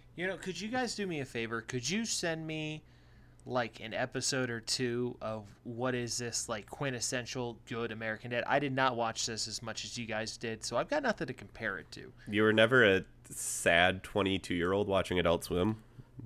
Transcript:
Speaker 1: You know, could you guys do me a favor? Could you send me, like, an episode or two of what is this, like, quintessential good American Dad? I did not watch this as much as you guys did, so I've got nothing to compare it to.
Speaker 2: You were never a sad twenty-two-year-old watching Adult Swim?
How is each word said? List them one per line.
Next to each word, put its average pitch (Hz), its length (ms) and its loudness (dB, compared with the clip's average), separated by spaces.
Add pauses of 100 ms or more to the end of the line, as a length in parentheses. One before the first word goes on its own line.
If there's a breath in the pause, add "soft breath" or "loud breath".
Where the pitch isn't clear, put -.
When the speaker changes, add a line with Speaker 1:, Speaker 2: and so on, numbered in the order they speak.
(160 soft breath)
Speaker 1:
You 170 100 -4
know, 190 100 -2
could 170 240 -8
you 208 80 -6
guys 254 260 -2
do 202 120 -2
me 165 140 -2
a 135 40 -4
favor? 113 380 -4
Could 123 260 -6
you 214 160 -2
send 160 420 -4
me, 156 380 -6 (640 soft breath)
like, 120 340 -4
an 110 120 -10
episode 127 560 -2
or 117 120 -4
two 123 600 -2
of 110 240 -6 (200)
what 123 300 -2
is 120 240 -4
this, 120 300 -4
like, 107 220 -6
quintessential 123 960 -4
good 117 260 -4
American 110 380 -6
Dad? 120 160 0
I 135 120 4
did 143 140 0
not 131 240 4
watch 113 300 -2
this 110 220 -4
as 104 140 -8
much 110 220 -8
as 110 140 -10
you 117 80 -6
guys 110 300 -4
did, 110 280 -6
so - 120 -4
I've - 120 0
got 294 140 -2
nothing 208 240 -2
to 131 80 -8
compare 101 440 -6
it - 140 -16
to. - 200 -16 (160)
Speaker 2:
You 104 140 4
were 110 100 8
never 113 320 8
a 95 200 8 (240)
sad 92 760 2
twenty-two-year-old 95 840 2
watching 95 320 2
Adult 85 260 4
Swim? 95 320 2 (500)